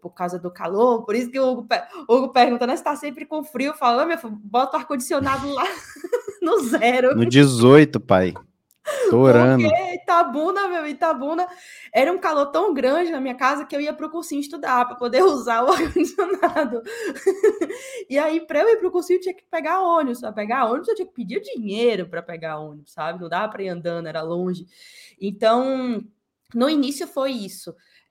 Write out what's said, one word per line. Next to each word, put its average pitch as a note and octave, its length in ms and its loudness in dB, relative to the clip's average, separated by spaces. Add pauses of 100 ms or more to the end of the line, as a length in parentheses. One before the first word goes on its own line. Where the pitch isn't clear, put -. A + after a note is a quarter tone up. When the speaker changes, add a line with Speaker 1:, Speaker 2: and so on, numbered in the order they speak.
Speaker 1:
por F3 120 -14
causa F3+ 240 -6
do F3 140 -8
calor, A3+ 540 -2
por G#3+ 100 -4
isso A#3+ 160 -4
que C4+ 80 -4
o C4 100 2
Hugo B3 160 -4
pe-, - 160 -2 (260)
o A3+ 80 4
Hugo C4 180 2
pergunta, A#3+ 340 2
né, C4 80 -2
se F4 80 -8
tá D4 120 -2
sempre D4 300 -10
com D4+ 180 -8
frio, C4+ 280 -4
eu - 20 -6
falo, B3+ 300 2
"Ô, - 20 -2
meu E4 120 -2
filho, A3 260 -12
bota C4 340 0
o - 20 -2
ar-condicionado C#4 720 -4
lá C4 120 -2
<laughs> F#4 800 -8
no F#4 180 2
zero." B3 560 2
Speaker 2:
No A#2 100 4
dezoito, C3 720 8
pai. F#2 340 4 (760)
Tô A#2+ 120 6
orando. B2+ 420 8
Speaker 1:
Porque F4+ 320 2
Itabuna, F4 720 0
meu, E4+ 180 -4
Itabuna, D#4 640 -4 (440)
era C#4 200 2
um F#4 80 -2
calor D4+ 320 0
tão F4+ 200 0
grande D4+ 400 0
na D4 80 -6
minha C4 140 -6
casa C#4 320 -2
que D4 100 -10
eu C#4+ 60 -4
ia D4 120 -4
pro D#4 180 -10
cursinho D#4+ 300 -8
estudar C#4 440 -2
pra B3 100 -10
poder B3 300 0
<laughs> - 0 -
usar A#3+ 380 0
o C4+ 80 2
ar-condicionado. D#4+ 1120 -2
<laughs> A4 1200 -4
E C4+ 100 0
aí, D#4 260 0
pra D4 160 0
eu G#4+ 80 4
ir A4+ 80 6
pro F#4 140 -2
cursinho, F4+ 260 0
eu F4+ 40 -2
tinha F#4 120 -6
que - 160 -20
pegar E4 320 -2
ônibus. D#4 400 0
Pra G#3+ 100 -10
pegar G#3+ 340 -2
ônibus, B3+ 220 -2
eu A4 80 0
tinha G4+ 120 -6
que - 60 -20
pedir A#3+ 280 -6
dinheiro A3 640 -2
pra D#3+ 140 -10
pegar D#3+ 380 -10
ônibus, D3+ 340 -16
sabe? E3+ 260 -8
Não E3+ 100 -12
dava F3+ 220 -4
pra G3+ 120 -10
ir F#3+ 60 -6
andando, E3+ 380 -8
era D#3+ 140 -8
longe. F3 460 -4 (520)
Então, A#3 840 -2 (500)
no A#3+ 160 2
início C#4+ 380 -2
foi C4+ 240 -4
isso. G3 440 -12 (360)